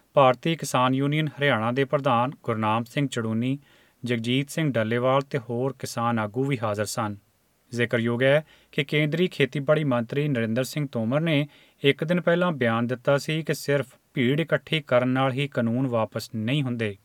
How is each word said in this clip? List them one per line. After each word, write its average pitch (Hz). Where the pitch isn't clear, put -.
ਭਾਰਤੀ 139
ਕਿਸਾਨ 131
ਯੂਨੀਅਨ 143
ਹਰਿਆਣਾ 123
ਦੇ 135
ਪ੍ਰਧਾਨ 131
ਗੁਰਨਾਮ 110
ਸਿੰਘ 143
ਚੜੂਨੀ, 117
ਜਗਜੀਤ 120
ਸਿੰਘ 156
ਡੱਲੇਵਾਲ 120
ਤੇ 139
ਹੋਰ 123
ਕਿਸਾਨ 117
ਆਗੂ 110
ਵੀ 139
ਹਾਜ਼ਰ 107
ਸਨ। 104
ਜ਼ਿਕਰਯੋਗ 117
ਹੈ 143
ਕਿ 151
ਕੇਂਦਰੀ 151
ਖੇਤੀਬਾੜੀ 151
ਮੰਤਰੀ 135
ਨਰਿੰਦਰ 117
ਸਿੰਘ 147
ਤੋਮਰ 117
ਨੇ 151
ਇੱਕ 139
ਦਿਨ 170
ਪਹਿਲਾਂ 170
ਬਿਆਨ 120
ਦਿੱਤਾ 127
ਸੀ 156
ਕਿ 151
ਸਿਰਫ 143
ਭੀੜ 135
ਇਕੱਠੀ 156
ਕਰਨ 123
ਨਾਲ 131
ਹੀ 139
ਕਾਨੂੰਨ 123
ਵਾਪਸ 113
ਨਹੀਂ 120
ਹੁੰਦੇ। 113